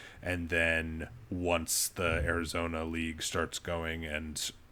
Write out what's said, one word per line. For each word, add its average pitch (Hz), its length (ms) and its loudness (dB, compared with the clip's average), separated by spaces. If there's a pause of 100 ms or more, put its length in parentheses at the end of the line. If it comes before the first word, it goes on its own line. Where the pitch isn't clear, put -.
(220)
and 85 280 -2
then 82 580 2 (220)
once 87 600 2
the 82 360 2
Arizona 82 580 0
League 82 380 -2
starts - 380 0
going 82 460 -2
and 76 460 -4 (200)